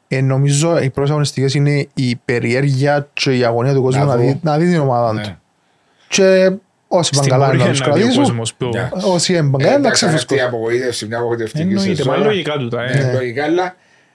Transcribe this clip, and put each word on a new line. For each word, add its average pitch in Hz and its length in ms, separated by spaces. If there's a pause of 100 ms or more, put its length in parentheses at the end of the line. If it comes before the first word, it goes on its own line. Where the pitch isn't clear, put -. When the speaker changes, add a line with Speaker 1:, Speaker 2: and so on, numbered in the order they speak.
Speaker 1:
Ε, 135 120
νομίζω 143 580
οι 135 120
πρώτες 139 200
αγωνιστικές 139 440
είναι 143 400
η 123 300
περιέργεια 135 880
και 135 240
η 123 80
αγωνία 120 300
του 135 80
κόσμου 131 180
Speaker 2:
Να 147 60
Speaker 1:
να 127 100
Speaker 2:
δω. 123 60
Speaker 1:
δει, 135 200
να 151 160
δει 175 120
την 170 100
ομάδα 120 320
Speaker 2:
Ναι. 107 100
Speaker 1:
του. 98 160 (680)
Και 190 420 (400)
όσοι 180 200
πάνε 139 160
Speaker 3:
Στην - 20
Speaker 1:
καλά, 135 180
Speaker 3:
πορεία 131 180
Speaker 1:
να 123 60
τους 135 100
Speaker 3:
να - 60
δει 147 40
ο 143 40
Speaker 1:
κρατήσουν. 240 280
Speaker 3:
κόσμος 117 320
πιο 127 140
Speaker 2:
Ναι. 120 240
Speaker 1:
Όσοι 185 400
δεν 156 180
πάνε 135 140
Speaker 2:
Ε, - 20
Speaker 1:
καλά, 262 120
να 277 80
Speaker 2:
εντάξει, - 180
Speaker 1:
ξεφύγουν. 160 140
Speaker 2:
αυτή - 160
η 135 60
απογοήτευση, 120 680
μια 113 120
απογοητευτική 117 440
Speaker 3:
Εννοείται, 196 320
Speaker 2:
σεζόν. 147 240
Speaker 3:
μα 202 60
λογικά 160 340
τούτα, 117 240
ε. 127 160
Speaker 2:
Ναι, 139 60
Speaker 1:
Ναι. 127 80
Speaker 2:
λογικά, 127 320
αλλά 180 300 (400)